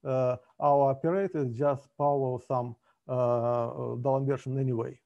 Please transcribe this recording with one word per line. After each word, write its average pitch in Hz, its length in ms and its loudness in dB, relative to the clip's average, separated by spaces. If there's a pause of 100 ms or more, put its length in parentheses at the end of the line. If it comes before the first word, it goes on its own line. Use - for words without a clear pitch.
uh, 131 320 0 (240)
our 143 320 4
operator 170 540 -2
is 120 100 -4
just 139 320 0 (100)
power 139 380 0
of 123 80 -8
some, 123 320 -4 (320)
uh, 120 920 0
D'Alembertian 135 580 0
anyway. 127 460 -2